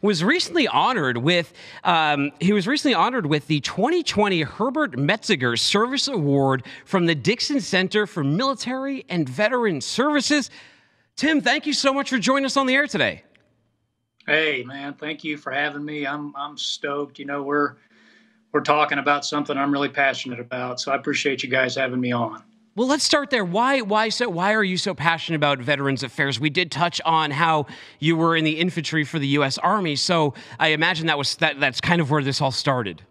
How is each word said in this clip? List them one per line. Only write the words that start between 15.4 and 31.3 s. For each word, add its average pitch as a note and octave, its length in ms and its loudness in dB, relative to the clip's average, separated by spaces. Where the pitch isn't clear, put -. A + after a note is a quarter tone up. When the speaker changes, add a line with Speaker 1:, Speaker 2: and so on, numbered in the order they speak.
Speaker 2:
having C#3+ 340 -4
me. D3+ 220 -6
I'm, D3 280 -8
I'm C#3+ 220 -12
stoked. C#3+ 640 -6
You C#3 60 -12
know, C#3+ 180 -6
we're, C#3+ 320 -4
we're D3 100 2
talking D3 360 2
about C#3+ 260 2
something D3 320 -4
I'm C#3 160 0
really C#3+ 160 0
passionate C3 520 -2
about, B2+ 400 -8
so - 120 -4
I C#3 40 0
appreciate C#3 480 -2
you C3 60 -6
guys C3 260 0
having B2+ 240 -2
me B2 120 0
on. A#2 300 -2
Speaker 1:
Well, A#3+ 120 0
let's C#4+ 160 2
start C#4+ 260 2
there. A3+ 160 0
Why, A#3+ 360 2
why G#3+ 280 0
so, A#3+ 180 -2
why F#3+ 280 0
are A3 80 2
you F#3 140 0
so F#3 180 -2
passionate E3 400 0
about D3 240 2
Veterans C#3 420 0
Affairs? C3+ 380 -2
We D3+ 100 0
did E3 220 0
touch E3+ 340 -2
on D#3+ 240 2
how D3+ 380 2
you D#3+ 160 4
were E3 200 4
in D#3+ 100 2
the D#3 140 0
infantry D#3+ 440 0
for D#3 160 -4
the C#3 80 -2
U C#3+ 160 4
S C3+ 160 -2
Army, F3+ 360 0
so D#3 380 2
I D#3+ 100 4
imagine D#3+ 360 2
that D#3 140 2
was, C3+ 160 -4